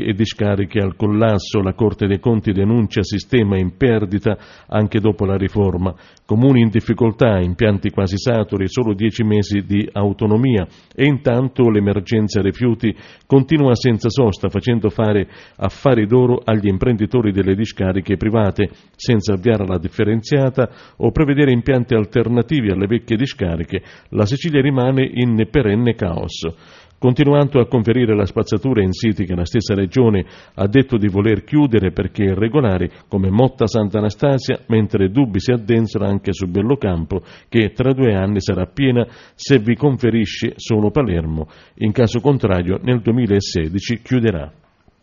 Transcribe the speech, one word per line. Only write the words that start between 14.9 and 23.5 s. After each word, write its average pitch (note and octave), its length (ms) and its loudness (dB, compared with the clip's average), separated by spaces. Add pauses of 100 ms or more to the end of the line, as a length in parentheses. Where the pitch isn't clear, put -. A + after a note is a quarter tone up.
affari G#2+ 500 0
d'oro B2 360 2
agli G#2+ 260 0
imprenditori G#2+ 640 0
delle F#2+ 220 0
discariche G2 640 -2
private, G#2 540 0 (260)
senza G#2+ 380 0
avviare G#2 320 0
la F#2 100 -2
differenziata A2+ 920 -2 (260)
o A#2 140 0
prevedere C#3+ 420 2
impianti B2 420 0
alternativi A2+ 760 0
alle F#2+ 160 0
vecchie A2+ 320 -2
discariche. F2+ 640 -4 (260)